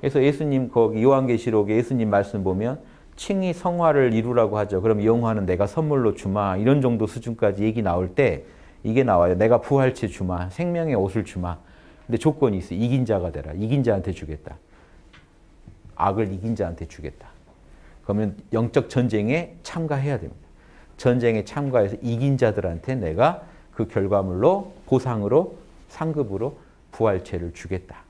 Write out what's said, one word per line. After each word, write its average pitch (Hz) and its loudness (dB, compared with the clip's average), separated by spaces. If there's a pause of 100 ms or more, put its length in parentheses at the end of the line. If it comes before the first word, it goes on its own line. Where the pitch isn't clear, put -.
그래서 139 0
예수님, 139 0
거기 110 2
요한계시록에 117 2
예수님 120 0
말씀 101 0
보면 104 -2 (380)
칭히 185 -2
성화를 160 2
이루라고 113 2
하죠. 101 0
"그럼 107 2
영화는 113 2
내가 90 0
선물로 135 0
주마." 98 -2
이런 131 2
정도 117 0
수준까지 107 -2
얘기 113 0
나올 90 0
때 104 2 (380)
이게 117 2
나와요. 90 4
"내가 110 4
부활체 131 0
주마. 90 -4
생명의 165 -2
옷을 98 0
주마. 87 -6 (480)
근데 117 -2
조건이 135 0
있어. 87 -8
이긴 120 0
자가 90 0
되라. 76 -10
이긴 110 -2
자한테 101 0
주겠다. - -12 (1400)
악을 98 0
이긴 107 -4
자한테 85 -6
주겠다." - -16 (720)
그러면 101 -2 (160)
영적 117 0
전쟁에 123 -2
참가해야 147 -4
됩니다. - -12 (520)
전쟁에 120 2
참가해서 123 0
이긴 123 0
자들한테 104 0
내가 110 0 (300)
그 - -4
결과물로, 101 0 (140)
보상으로, 127 0 (320)
상급으로 143 -6 (340)
부활체를 92 -2
주겠다. - -10 (140)